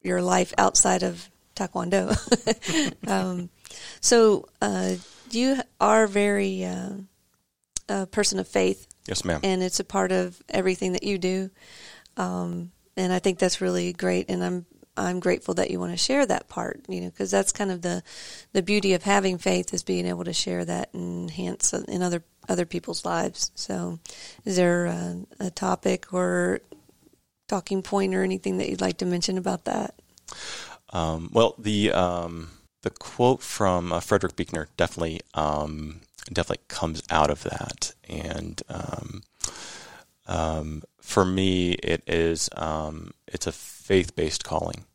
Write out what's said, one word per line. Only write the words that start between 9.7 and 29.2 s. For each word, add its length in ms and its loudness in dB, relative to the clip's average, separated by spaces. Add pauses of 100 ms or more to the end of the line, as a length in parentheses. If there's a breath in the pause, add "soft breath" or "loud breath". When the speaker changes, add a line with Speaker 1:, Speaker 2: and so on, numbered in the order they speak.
Speaker 1:
a 60 -2
part 260 0
of 380 0
everything 460 0
that 80 -4
you 160 -2
do. 320 -2 (680 loud breath)
Um, 540 -4 (260)
and 160 0
I 60 2
think 200 0
that's 220 2
really 320 0
great. 380 0
And 120 -2
I'm, 240 -4 (300)
I'm 240 -2
grateful 340 0
that 160 0
you 100 -2
wanna 180 -4
share 260 2
that 240 0
part, 400 -6
you 140 -6
know, 80 -8
'cause 200 -6
that's 220 2
kind 180 -2
of 120 -6
the, 200 -2 (500 loud breath)
the 100 2
beauty 320 4
of 80 0
having 360 4
faith, 360 0
is 80 -4
being 240 -2
able 180 -4
to 80 -6
share 320 -2
that 300 -4
and 360 -6
enhance 440 -2
in 280 -4
other, 200 -2 (260)
other 160 0
people's 400 -8
lives. 500 -2
So 440 -6 (460 loud breath)
is 120 -2
there 300 4
a, 300 -4 (240)
a 100 -4
topic 600 -2
or 480 0 (880)
talking 340 -2
point 320 0
or 80 2
anything 360 -2
that 120 -2
you'd 100 -4
like 180 0
to 80 -2
mention 300 0